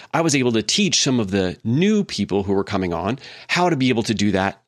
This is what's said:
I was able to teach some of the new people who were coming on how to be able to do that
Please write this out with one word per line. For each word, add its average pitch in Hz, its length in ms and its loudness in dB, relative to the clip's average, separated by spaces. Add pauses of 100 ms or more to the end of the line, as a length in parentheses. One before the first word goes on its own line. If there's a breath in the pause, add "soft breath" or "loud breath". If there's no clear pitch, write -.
(120)
I - 100 0
was 160 120 0
able 127 160 2
to 110 140 2
teach - 360 0
some 131 200 2
of 101 100 -2
the 92 320 0
new 196 400 2
people 101 400 -2
who 98 120 -2
were 98 100 0
coming 92 280 -4
on 95 280 -4 (260 loud breath)
how 180 240 0
to 165 60 0
be 131 120 2
able 117 140 0
to 110 120 -2
do 101 180 0
that 95 360 0